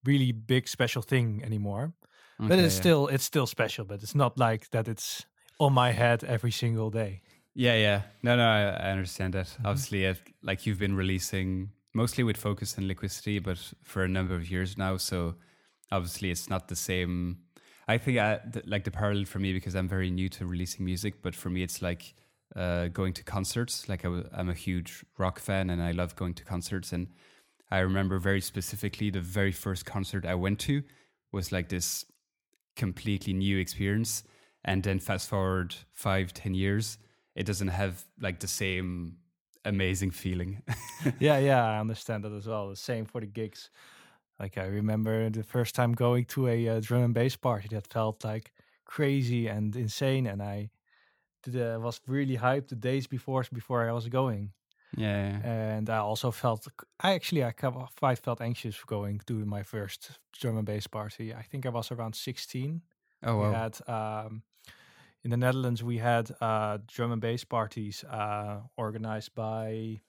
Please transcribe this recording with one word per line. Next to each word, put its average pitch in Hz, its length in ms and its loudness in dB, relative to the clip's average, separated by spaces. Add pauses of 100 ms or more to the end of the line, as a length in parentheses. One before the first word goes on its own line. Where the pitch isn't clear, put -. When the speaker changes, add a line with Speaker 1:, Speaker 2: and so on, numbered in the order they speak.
Speaker 1:
really 131 280 6
big 117 360 2
special 123 340 0
thing 113 420 2
anymore. 107 500 -2 (460)
But 110 140 4
Speaker 2:
Okay, 185 120 8
Speaker 1:
it's 156 80 6
Speaker 2:
yeah. - 60 0
Speaker 1:
still, 151 280 6
it's 135 160 2
still 139 240 2
special, 113 380 0
but 101 160 -8
it's 110 140 -6
not 131 220 4
like 113 320 2
that 113 180 0
it's - 380 -6 (340)
on 143 140 8
my 123 180 8
head 117 320 4
every 117 280 0
single 110 380 0
day. 104 320 -2 (320)
Speaker 2:
Yeah, 120 220 6
yeah. 104 260 6 (220)
No, 120 120 8
no, 120 120 8
I, 107 160 8
I 98 280 0
understand 92 420 -2
that. 92 140 -2
Speaker 1:
Mm-hmm. 110 200 -4
Speaker 2:
Obviously, 101 400 2
I've, 92 160 0 (180)
like, - 240 -2
you've 101 140 0
been 98 160 2
releasing 92 760 0 (220)
mostly 120 300 2
with 110 140 2
Focus 101 400 -4
and 98 100 -2
Liquidity, 98 520 -2
but 90 340 -6 (100)
for - 200 -2
a 92 40 2
number 92 280 0
of 85 140 -4
years 92 280 -2
now, 95 200 0
so 87 380 -2 (560)
obviously 90 400 -2
it's - 180 -6
not 95 180 -2
the 87 80 -6
same. 90 640 -2 (480)
I 110 100 4
think 123 200 2
I, 107 220 4 (120)
th-, 117 140 -8
like, 98 200 -2
the 98 60 -4
parallel 101 340 0
for 92 140 -6
me, 95 140 0
because 92 220 -4
I'm 92 140 0
very 92 200 0
new 92 200 -2
to - 160 -8
releasing 90 400 -4
music, 92 360 -4
but 87 140 -4
for - 140 -6
me 90 120 0
it's 87 200 -4
like, 87 340 -4 (400)
uh, 87 320 0
going 92 260 -2
to - 100 -10
concerts. - 680 -4
Like, 95 160 -4
I - 20 0
w-, 87 240 -4
I'm 90 180 -4
a 87 40 0
huge 87 500 -4 (140)
rock 92 220 0
fan 95 300 0
and 87 140 0
I 87 80 0
love 87 240 -2
going 90 200 -4
to - 100 -16
concerts, 90 480 -4
and 90 140 -2 (640)
I 95 100 2
remember 95 400 2
very 98 220 2
specifically 104 680 -4
the 92 100 -2
very 95 300 2
first 92 340 -4
concert 95 400 -4
I 90 100 0
went 95 260 2
to 143 220 0 (480)
was, 95 200 -4
like, 90 180 -2
this - 360 -4 (720)
completely 98 560 -2
new 98 240 4
experience. 101 640 0 (400)
And 95 200 2
then 95 160 2
fast 95 280 -4
forward 95 480 0 (160)
five, 95 420 0
ten 95 200 -4
years, 101 440 0 (380)
it 92 100 -2
doesn't 98 240 -2
have, 92 360 -2 (140)
like, 92 200 -6
the 95 80 -8
same 90 720 -4 (480)
amazing 95 460 2
feeling. 92 560 -4
<laughs> - 520 -2
Speaker 1:
Yeah, 143 200 6
yeah, 135 260 6
I 107 140 2
understand 110 460 -4
that 104 80 -8
as 101 140 -8
well. 107 220 -4
The 95 60 -10
same 113 300 -4
for 117 160 -8
the 107 60 -8
gigs. 107 440 -8 (680)
Like, 98 180 -8
I 95 80 -2
remember 110 640 0
the 107 140 -4
first 120 320 0
time 120 180 4
going 123 320 4
to 131 220 0
a, 117 200 2
uh, 113 120 2
drum 120 240 4
and 120 100 4
bass 123 240 2
party 107 320 0
that 107 180 -6
felt, 110 360 -2
like, 110 280 -4 (340)
crazy 127 600 2
and 107 280 -2
insane, 131 520 0
and 101 160 -4
I 101 260 -6 (760)
did, 123 120 -6
uh, 117 260 0
was 117 260 -4
really 135 300 0
hyped 127 300 2
the 131 80 -8
days 127 320 -2
before, 131 440 -2
before 117 380 0
I - 40 0
was 117 160 -4
going. 117 440 0 (420)
Speaker 2:
Yeah, 101 460 0
yeah. - 20 -
Speaker 1:
And 110 460 -2
I 113 80 2
also 107 340 0
felt, 113 360 -2 (320)
I 190 140 4
actually, 160 300 0
I 117 80 0
ca-, 123 360 -4 (120)
quite 131 200 4
felt 120 220 -4
anxious 117 340 -4
for - 100 -18
going 104 400 -4
to 110 200 -4
my 104 180 -4
first - 560 -10 (200)
drum 113 180 -2
and 107 80 0
bass 104 200 -4
party. 110 480 -8
I 104 100 -12
think 135 220 -8
I 127 40 0
was 117 220 -4
around 117 240 -6
sixteen. 135 680 -6 (420)
Speaker 2:
Oh, 117 140 2
Speaker 1:
We 104 40 4
Speaker 2:
wow. 104 120 4
Speaker 1:
had, 113 340 -2
um, 110 560 -6 (800)
in 123 80 -2
the 120 60 2
Netherlands, 123 460 2
we 120 140 -2
had, 117 340 2 (100)
uh, 107 460 0
drum 120 240 -2
and 113 100 -2
bass 117 220 -2
parties, 107 600 -4
uh, 104 580 -6 (140)
organized 110 580 -6
by 110 760 -6